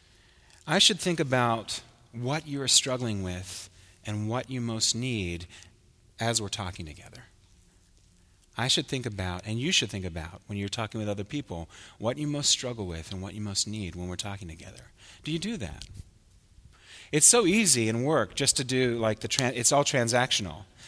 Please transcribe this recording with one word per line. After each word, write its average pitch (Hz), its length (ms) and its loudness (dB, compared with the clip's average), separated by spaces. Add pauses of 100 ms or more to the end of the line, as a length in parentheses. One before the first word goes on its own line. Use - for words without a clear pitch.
(680)
I 156 120 4
should 208 220 6
think 175 180 2
about 120 600 2 (320)
what 135 340 -2
you 139 140 -4
are 135 80 -4
struggling 120 540 4
with 90 480 -6 (340)
and 107 240 -2
what 123 220 -4
you 131 100 -4
most 113 340 0
need 101 520 -2 (720)
as 113 240 0
we're 101 60 -6
talking 90 360 -6
together. - 400 -16 (1300)
I 117 100 0
should - 180 2
think 127 200 -4
about, 92 400 -4
and 110 120 -2
you 147 140 0
should 127 160 2
think 95 160 -6
about, 87 420 -8
when 101 120 -4
you're 101 100 -2
talking 110 320 -6
with 107 80 -4
other 101 160 -2
people, 90 460 -8 (280)
what 127 200 -2
you 147 80 -2
most 147 240 0
struggle 117 360 0
with 82 260 -8
and 95 100 -6
what 95 100 -8
you 104 80 -8
most 101 260 -2
need 101 280 -6
when 90 140 -6
we're 90 80 -6
talking 98 320 -8
together. - 420 -16 (340)
Do 147 80 -4
you 165 60 0
do 208 180 -4
that? 82 300 -8 (1300)
It's 151 180 8
so 233 160 8
easy 165 420 6
in 117 140 2
work 135 320 2
just - 240 2
to 135 60 0
do, 127 340 2
like, 110 220 0
the 110 80 -6
tran-, 120 280 2
it's 120 160 4
all 143 120 6
transactional. 117 800 2 (240)